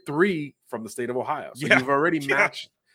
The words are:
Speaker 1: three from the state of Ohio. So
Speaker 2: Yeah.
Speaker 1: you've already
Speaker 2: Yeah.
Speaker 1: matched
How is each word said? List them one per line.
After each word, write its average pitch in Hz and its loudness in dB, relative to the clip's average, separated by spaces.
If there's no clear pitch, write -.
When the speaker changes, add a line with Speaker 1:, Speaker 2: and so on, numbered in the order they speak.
Speaker 1:
three 151 0
from 113 -8
the 107 -12
state 120 -6
of 123 -4
Ohio. 120 -4
So 135 -8
Speaker 2:
Yeah. 185 6
Speaker 1:
you've 131 -2
already 156 2
Speaker 2:
Yeah. 139 0
Speaker 1:
matched - -2